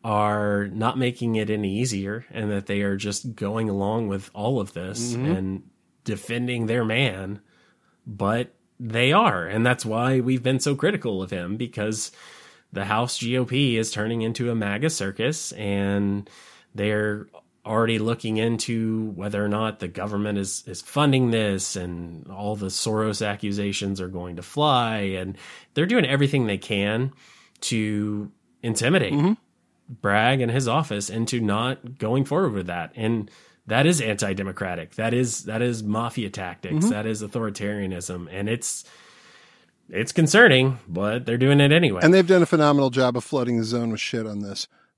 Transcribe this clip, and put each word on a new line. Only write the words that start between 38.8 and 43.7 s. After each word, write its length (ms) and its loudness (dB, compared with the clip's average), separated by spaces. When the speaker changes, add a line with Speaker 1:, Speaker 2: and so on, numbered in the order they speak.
Speaker 1:
it's 240 -2
concerning, 760 8
but 380 -2
they're 120 0
doing 220 6
it 140 8
anyway. 300 4
Speaker 2:
And 100 8
they've 120 8
done 160 8
a 60 8
phenomenal 420 6
job 280 2
of 80 -4
flooding 320 0
the 80 0
zone 260 -2